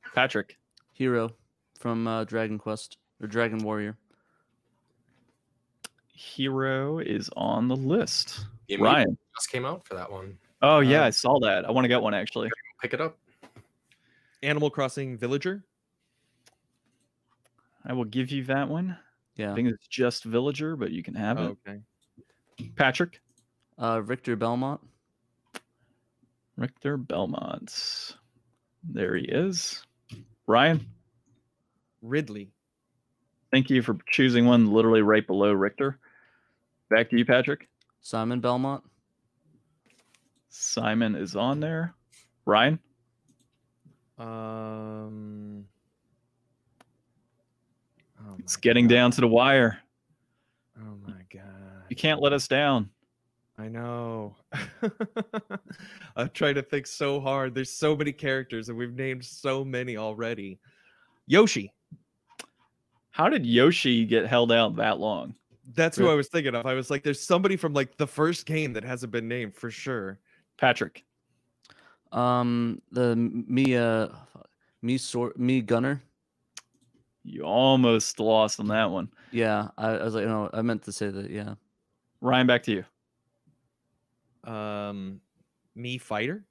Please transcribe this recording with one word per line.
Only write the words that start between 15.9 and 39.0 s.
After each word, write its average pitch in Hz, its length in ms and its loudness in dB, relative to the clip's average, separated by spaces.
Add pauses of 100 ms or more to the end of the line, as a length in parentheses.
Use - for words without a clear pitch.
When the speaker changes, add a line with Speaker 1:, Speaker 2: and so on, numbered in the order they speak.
Speaker 1:
I 131 100 -8
will 127 120 -2
give 127 260 -4
you 139 140 -4
that 135 240 -2
one. 175 280 -4 (380)
Speaker 2:
Yeah. 104 160 -6
Speaker 1:
I 101 40 -4
think 120 140 0
it's 107 180 -8
just 123 360 -2
Villager, 139 520 -2
but 104 160 -6
you 85 120 -8
can - 120 -12
have 110 220 -4
Speaker 4:
Oh, 110 100 -4
Speaker 1:
it. - 100 -10 (120)
Speaker 4:
okay. - 1040 -20
Speaker 1:
Patrick? 175 460 0 (560)
Speaker 2:
Uh, 113 280 -2
Richter 120 320 -4
Belmont. 123 420 -4 (1800)
Speaker 1:
Richter 139 400 -6
Belmont. - 1200 -8 (680)
There 101 340 -4
he - 80 -4
is. 175 600 -4 (600)
Ryan? 139 400 4 (1120)
Speaker 4:
Ridley. 113 500 -6 (1000)
Speaker 1:
Thank 131 180 4
you 131 120 4
for 110 160 -2 (100)
choosing 120 380 4
one 117 260 8
literally 113 300 6
right 107 240 4
below 101 260 2
Richter. 104 480 0 (880)
Back 113 200 4
to 120 80 2
you, 117 80 4
Patrick. 131 420 2 (340)
Speaker 2:
Simon 117 380 -4
Belmont. 127 440 -2 (1700)